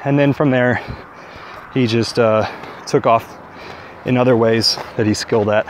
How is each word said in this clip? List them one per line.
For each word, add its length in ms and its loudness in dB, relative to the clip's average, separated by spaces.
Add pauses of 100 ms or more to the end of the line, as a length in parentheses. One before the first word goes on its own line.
and 140 2
then 160 4
from 180 2
there, 300 2 (920)
he 140 2
just, 320 0
uh, 300 2 (360)
took 200 0
off 320 2 (680)
in 120 0
other 180 4
ways 420 2 (200)
that 80 0
he's 140 2
skilled 300 0
at. 200 0